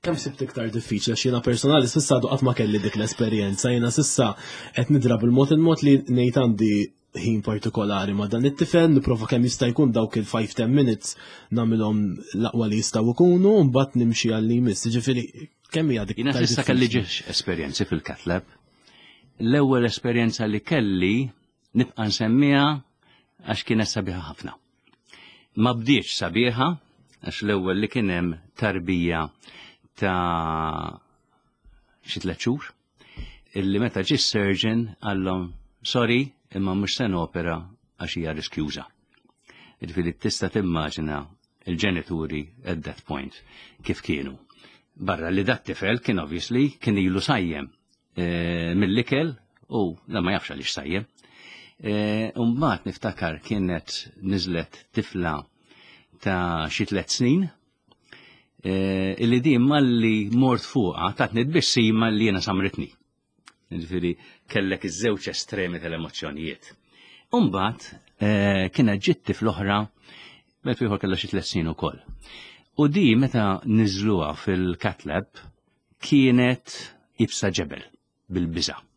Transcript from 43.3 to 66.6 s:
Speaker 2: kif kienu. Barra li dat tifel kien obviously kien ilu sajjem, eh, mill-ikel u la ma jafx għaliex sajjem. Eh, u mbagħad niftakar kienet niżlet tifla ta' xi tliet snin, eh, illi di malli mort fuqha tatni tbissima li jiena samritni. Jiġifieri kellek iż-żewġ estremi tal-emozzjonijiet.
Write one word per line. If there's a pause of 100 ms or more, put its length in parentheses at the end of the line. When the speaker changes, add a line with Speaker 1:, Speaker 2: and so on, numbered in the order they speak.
Speaker 2:
kif
kienu. (580)
Barra
li
dat
tifel
kien
obviously (140)
kien
ilu
sajjem, (500)
eh,
mill-ikel (340)
u (100)
la
ma
jafx
għaliex
sajjem. (800)
Eh,
u
mbagħad
niftakar
kienet (320)
niżlet
tifla (840)
ta'
xi
tliet
snin, (1120)
eh,
illi
di
malli
mort
fuqha
tatni
tbissima
li
jiena
samritni. (840)
Jiġifieri (380)
kellek
iż-żewġ
estremi
tal-emozzjonijiet. (600)